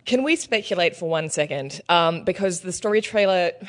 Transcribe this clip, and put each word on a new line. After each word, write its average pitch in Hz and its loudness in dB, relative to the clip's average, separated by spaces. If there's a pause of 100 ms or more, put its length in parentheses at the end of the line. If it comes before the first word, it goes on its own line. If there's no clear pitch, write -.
Can 254 2
we 320 2
speculate 185 0
for 170 -6
one 160 -2
second? 143 -4
Um, 170 4
because 185 -2
the 185 -8
story 214 0
trailer 190 2 (180)